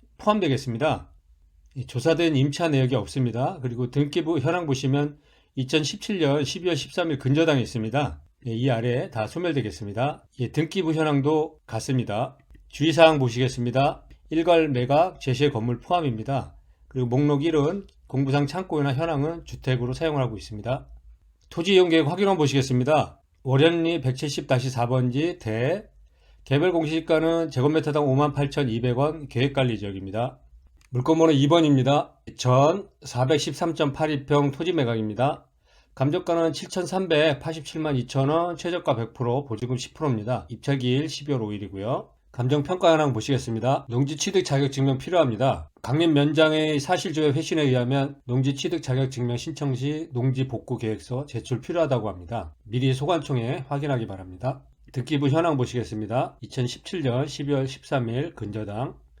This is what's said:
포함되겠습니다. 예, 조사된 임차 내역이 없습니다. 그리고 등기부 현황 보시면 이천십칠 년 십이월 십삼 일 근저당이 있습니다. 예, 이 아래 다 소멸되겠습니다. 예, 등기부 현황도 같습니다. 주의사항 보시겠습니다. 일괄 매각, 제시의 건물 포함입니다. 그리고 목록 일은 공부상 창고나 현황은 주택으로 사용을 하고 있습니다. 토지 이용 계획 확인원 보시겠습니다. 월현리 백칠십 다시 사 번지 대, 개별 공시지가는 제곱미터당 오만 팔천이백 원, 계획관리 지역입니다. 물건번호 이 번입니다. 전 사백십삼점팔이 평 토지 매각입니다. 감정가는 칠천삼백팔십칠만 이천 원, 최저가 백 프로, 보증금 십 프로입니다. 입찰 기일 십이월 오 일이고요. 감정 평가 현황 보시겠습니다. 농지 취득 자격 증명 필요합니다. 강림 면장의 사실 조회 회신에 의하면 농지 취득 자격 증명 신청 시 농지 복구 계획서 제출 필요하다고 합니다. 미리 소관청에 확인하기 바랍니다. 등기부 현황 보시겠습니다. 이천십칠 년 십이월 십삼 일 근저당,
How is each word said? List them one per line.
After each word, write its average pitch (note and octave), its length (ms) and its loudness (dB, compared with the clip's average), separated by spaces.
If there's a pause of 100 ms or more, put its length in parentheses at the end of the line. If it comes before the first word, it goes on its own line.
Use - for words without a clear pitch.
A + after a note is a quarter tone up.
(180)
포함되겠습니다. C3+ 920 0 (680)
예, B2+ 80 -8
조사된 D#3 500 2
임차 C#3+ 320 2
내역이 C3+ 280 2
없습니다. B2 640 -2
그리고 B2 300 -4
등기부 D3+ 480 0
현황 E3+ 260 0
보시면 C#3+ 540 0 (360)
이천십칠 D#3 640 -2
년 C#3+ 240 2
십이월 E3+ 320 -2
십삼 E3 360 -4
일 C3+ 60 -2
근저당이 C#3+ 440 2
있습니다. A2 600 -4 (260)
예, A2+ 60 -4
이 B2 160 0
아래 B2 400 0
다 A2 160 -4
소멸되겠습니다. A#2 1040 -4 (140)
예, A#2 100 -4
등기부 D#3+ 400 -2
현황도 D3+ 760 0
같습니다. A#2 720 -4 (300)
주의사항 D#3+ 520 6
보시겠습니다. B2 840 0 (260)
일괄 E3 380 4
매각, C#3 540 0
제시의 C3+ 320 2
건물 A#2 260 -2
포함입니다. C3 760 -2 (360)
그리고 B2+ 180 -2
목록 C#3+ 380 2
일은 D#3+ 420 0 (200)
공부상 C#3 380 0
창고나 D3+ 480 -2
현황은 D#3+ 520 -2
주택으로 B2 480 -4
사용을 D3+ 280 -2
하고 A2+ 140 -2
있습니다. A2 500 -8 (640)
토지 F3+ 260 2
이용 F3+ 120 8
계획 D#3+ 240 4
확인원 F#3+ 240 2
보시겠습니다. C3+ 840 2 (220)
월현리 E3 580 4
백칠십 C3+ 460 -4
다시 C3 220 0
사 A#2+ 200 -2
번지 C3 500 0
대, B2+ 460 -2 (580)
개별 D#3 300 2
공시지가는 D#3+ 800 0
제곱미터당 D3+ 540 2
오만 C#3 280 2
팔천이백 B2+ 640 0
원, D3+ 320 -2
계획관리 C3 500 0
지역입니다. G2 600 -6 (480)
물건번호 D#3+ 420 4
이 C#3+ 160 4
번입니다. D3 720 4 (160)
전 D3 540 4 (140)
사백십삼점팔이 D3 1200 -2
평 C#3+ 260 2
토지 E3+ 220 -2
매각입니다. A#2 720 -2 (480)
감정가는 E3 560 0
칠천삼백팔십칠만 D#3+ 1400 -2
이천 C3+ 320 0
원, E3 300 0
최저가 E3+ 400 -2
백 A#2 160 -6
프로, B2 320 -2
보증금 A#2+ 320 -4
십 - 160 -12
프로입니다. A#2 560 -4
입찰 C3+ 300 -4
기일 B2+ 280 0
십이월 C#3+ 340 -6
오 G#2 120 -4
일이고요. G#2 560 -6 (200)
감정 B2+ 320 0
평가 F3+ 300 4
현황 D3+ 220 4
보시겠습니다. A#2+ 760 -2
농지 C3+ 260 0
취득 F#3 280 0
자격 C#3 280 0
증명 C3+ 280 0
필요합니다. B2 720 0 (100)
강림 D#3 320 2
면장의 D#3 640 4
사실 F3+ 320 -2
조회 D3+ 200 2
회신에 D#3 320 0
의하면 C3+ 600 0
농지 C3 280 0
취득 F3 300 -4
자격 C3 260 0
증명 A#2+ 280 -4
신청 C#3+ 360 -6
시 D3 400 -4
농지 C3 340 0
복구 A#2+ 300 -6
계획서 A2+ 480 -6
제출 A#2+ 360 -6
필요하다고 C#3 480 0
합니다. F2+ 440 -10 (100)
미리 B2+ 300 0
소관청에 C#3 720 -2
확인하기 C#3 380 -4
바랍니다. F#2+ 580 -10 (280)
등기부 C#3 380 -2
현황 D#3+ 280 2
보시겠습니다. A2+ 840 -4
이천십칠 B2+ 600 -6
년 B2+ 240 0
십이월 C#3 420 -2
십삼 C3 420 -4
일 C#3+ 260 -4
근저당, G#2+ 640 -8 (200)